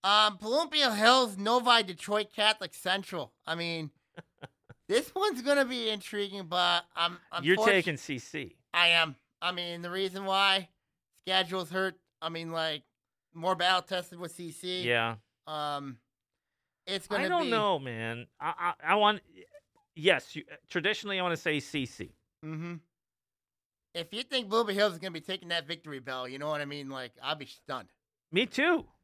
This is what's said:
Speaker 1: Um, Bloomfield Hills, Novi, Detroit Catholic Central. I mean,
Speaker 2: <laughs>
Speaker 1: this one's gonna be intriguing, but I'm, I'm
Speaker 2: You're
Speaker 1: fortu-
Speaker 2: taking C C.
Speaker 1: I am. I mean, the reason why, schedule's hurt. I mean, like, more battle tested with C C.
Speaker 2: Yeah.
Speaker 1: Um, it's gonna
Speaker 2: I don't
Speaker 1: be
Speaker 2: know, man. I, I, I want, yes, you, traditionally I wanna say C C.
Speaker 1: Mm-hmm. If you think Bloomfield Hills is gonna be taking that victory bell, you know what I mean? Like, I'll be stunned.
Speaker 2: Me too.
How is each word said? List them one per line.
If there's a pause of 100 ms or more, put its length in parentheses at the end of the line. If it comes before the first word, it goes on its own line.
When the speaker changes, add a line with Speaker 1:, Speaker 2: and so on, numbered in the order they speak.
Speaker 1:
Um,
Bloomfield
Hills,
Novi,
Detroit
Catholic
Central. (140)
I
mean, (240)
Speaker 2:
<laughs>
Speaker 1:
this
one's
gonna
be
intriguing,
but (120)
I'm, (140)
I'm
Speaker 2:
You're
Speaker 1:
fortu-
Speaker 2:
taking
C
C. (180)
Speaker 1:
I
am. (260)
I
mean,
the
reason
why, (560)
schedule's
hurt. (260)
I
mean,
like, (520)
more
battle
tested
with
C
C.
Speaker 2:
Yeah. (320)
Speaker 1:
Um, (880)
it's
gonna
Speaker 2:
I
don't
Speaker 1:
be
Speaker 2:
know,
man. (140)
I, (100)
I,
I
want, (760)
yes,
you, (260)
traditionally
I
wanna
say
C
C. (340)
Speaker 1:
Mm-hmm. (1200)
If
you
think
Bloomfield
Hills
is
gonna
be
taking
that
victory
bell,
you
know
what
I
mean?
Like, (100)
I'll
be
stunned. (420)
Speaker 2:
Me
too. (200)